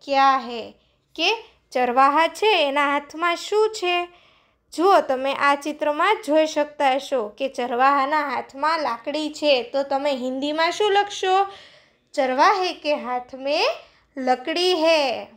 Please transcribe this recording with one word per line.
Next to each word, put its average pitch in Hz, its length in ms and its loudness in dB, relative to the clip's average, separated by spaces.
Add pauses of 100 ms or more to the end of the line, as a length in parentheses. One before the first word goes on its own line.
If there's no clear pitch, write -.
ક્યા 269 440 2
હૈ?" 220 240 -10 (440)
કે 415 300 0 (280)
ચરવાહા 269 560 2
છે 339 400 0
એના 285 240 0
હાથમાં 311 440 -4
શું 427 380 0
છે? 349 340 -2 (640)
જુઓ 349 280 4
તમે 269 320 -2
આ 285 220 2
ચિત્રમાં 302 720 -2
જોઈ 311 200 4
શકતા 294 480 0
હશો 262 340 -4
કે 269 200 -6
ચરવાહાના 269 840 0
હાથમાં 277 500 -4
લાકડી 285 500 -4
છે. 294 320 2
તો 269 200 -2
તમે 277 300 -2
હિન્દીમાં 277 600 -2
શું 415 200 0
લખશો? 392 540 2 (640)
"ચરવાહે 320 600 2
કે 294 220 -4
હાથ 247 400 -6
મેં 285 300 -2 (520)
લકડી 294 580 0
હૈ." 285 520 0 (100)